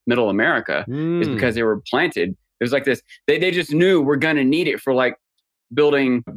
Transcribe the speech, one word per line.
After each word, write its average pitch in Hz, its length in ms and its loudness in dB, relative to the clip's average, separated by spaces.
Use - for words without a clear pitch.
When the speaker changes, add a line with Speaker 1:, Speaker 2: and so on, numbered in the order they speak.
Speaker 1:
Middle 120 240 0
America 107 580 -2
is 123 60 -8
Speaker 2:
Mm. 131 60 -4
Speaker 1:
because 113 220 -2
they 117 80 -2
were 107 160 0
planted. 131 400 -2
It - 340 -10
was 120 80 -2
like 139 120 0
this. 123 180 -2
They, 156 120 2
they 180 120 0
just 170 220 -2
knew 175 280 4
we're 143 160 2
gonna 147 280 2
need 156 240 2
it 147 120 -4
for, 135 140 -2
like, 127 220 0
building, 135 500 2